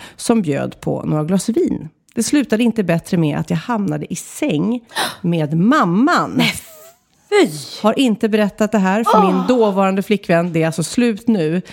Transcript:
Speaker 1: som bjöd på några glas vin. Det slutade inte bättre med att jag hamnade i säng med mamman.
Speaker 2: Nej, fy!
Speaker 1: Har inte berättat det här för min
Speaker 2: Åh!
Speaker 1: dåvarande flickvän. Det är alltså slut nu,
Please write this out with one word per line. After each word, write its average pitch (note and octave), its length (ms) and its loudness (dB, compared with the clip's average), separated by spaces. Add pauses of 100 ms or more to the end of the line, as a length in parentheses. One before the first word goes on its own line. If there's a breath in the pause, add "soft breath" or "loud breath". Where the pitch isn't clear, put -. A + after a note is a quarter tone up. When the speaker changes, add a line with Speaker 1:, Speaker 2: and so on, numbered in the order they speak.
(160 loud breath)
Speaker 1:
som A3+ 260 0
bjöd C3+ 380 -4
på C#3 240 -4
några D3+ 200 -2
glas F3+ 240 0
vin. A#3 400 -2 (260)
Det A#3 80 -2
slutade A#3+ 400 0
inte A3 220 0
bättre E3+ 320 -2
med D3+ 220 2
att D#3+ 120 -4
jag F3 60 0
hamnade F3+ 560 -4
i F3 40 -6
säng A3 640 -4 (400 loud breath)
med D#3+ 380 -2
mamman. G#3+ 760 2
Speaker 2:
Nej, - 160 2 (800)
fy! F4+ 200 4 (320)
Speaker 1:
Har G#3+ 160 2
inte A#3 300 2
berättat G#3 440 0
det A3 60 2
här F#3+ 260 2
för G#3 220 4
min F#3 100 2
Speaker 2:
Åh! F#3 100 -2
Speaker 1:
dåvarande G3 560 2
flickvän. F3 500 0
Det D#3+ 100 0
är D#3+ 40 2
alltså D#3+ 160 -2
slut A#3 460 -2
nu, F3+ 340 0 (100)